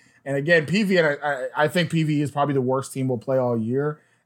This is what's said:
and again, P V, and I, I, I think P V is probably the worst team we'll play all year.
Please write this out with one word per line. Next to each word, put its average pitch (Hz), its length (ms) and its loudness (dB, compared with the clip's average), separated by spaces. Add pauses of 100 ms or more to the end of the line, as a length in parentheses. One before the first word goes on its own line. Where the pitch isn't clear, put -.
(240)
and 139 120 -2
again, 156 300 2
P 196 180 0
V, 185 140 2
and 160 100 4
I, 143 60 0
I, 139 340 -4 (160)
I 151 40 2
think 165 220 0
P 165 140 2
V 147 180 0
is 143 80 -2
probably 147 240 0
the 135 60 2
worst 131 320 -2
team 131 160 -4
we'll 127 100 -2
play 131 200 0
all 123 200 0
year. 135 420 -2 (260)